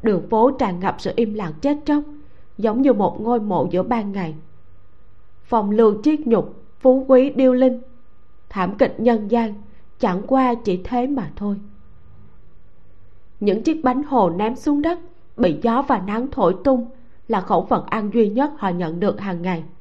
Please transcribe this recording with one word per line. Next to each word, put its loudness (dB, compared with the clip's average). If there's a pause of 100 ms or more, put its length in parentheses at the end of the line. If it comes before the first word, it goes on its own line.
Đường 2
phố 6
tràn -2
ngập -2
sự -4
im 0
lặng -6
chết 2
chóc, 2 (540)
giống 0
như 6
một 2
ngôi 2
mộ 0
giữa 2
ban -2
ngày. -6 (1080)
Phong 0
lưu 6
chiết 4
nhục, 0 (160)
phú 6
quý 8
điêu 6
linh, 4 (680)
thảm -2
kịch 4
nhân 2
gian, 0 (460)
chẳng 0
qua 4 (100)
chỉ 0
thế -2
mà -4
thôi. -4 (1800)
Những 0
chiếc 0
bánh 2
hồ 4
ném -2
xuống 0
đất, 0 (380)
bị 2
gió 2
và 0
nắng -4
thổi 2
tung, 2 (400)
là 0
khẩu 0
phần 0
ăn -4
duy 4
nhất 0
họ -2
nhận -2
được 0
hàng -6
ngày. -2 (180)